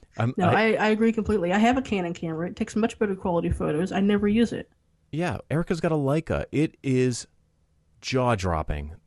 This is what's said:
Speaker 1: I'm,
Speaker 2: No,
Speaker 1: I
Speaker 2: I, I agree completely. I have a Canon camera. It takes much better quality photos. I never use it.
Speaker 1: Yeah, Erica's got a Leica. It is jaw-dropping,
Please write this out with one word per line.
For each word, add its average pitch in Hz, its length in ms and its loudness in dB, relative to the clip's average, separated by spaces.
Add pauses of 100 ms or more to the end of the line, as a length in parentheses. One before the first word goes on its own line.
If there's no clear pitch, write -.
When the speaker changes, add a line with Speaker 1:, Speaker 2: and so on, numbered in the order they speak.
(180)
Speaker 1:
I'm, 120 180 0
Speaker 2:
No, 180 120 4
Speaker 1:
I 160 40 6
Speaker 2:
I, 214 220 4
I 208 140 2
agree 220 240 4
completely. 202 420 0
I 208 40 4
have 240 200 4
a 262 40 -2
Canon 180 300 -2
camera. 165 360 -4
It - 80 -10
takes 220 200 -6
much 226 220 0
better 202 180 0
quality 170 320 -2
photos. 165 420 -2
I 202 100 -2
never 202 280 2
use 220 240 2
it. - 180 -10 (420)
Speaker 1:
Yeah, 156 260 -4 (120)
Erica's 165 300 -2
got 165 120 0
a 156 40 2
Leica. 139 560 0
It 147 300 -2
is 127 440 0 (760)
jaw-dropping, 87 920 -2 (120)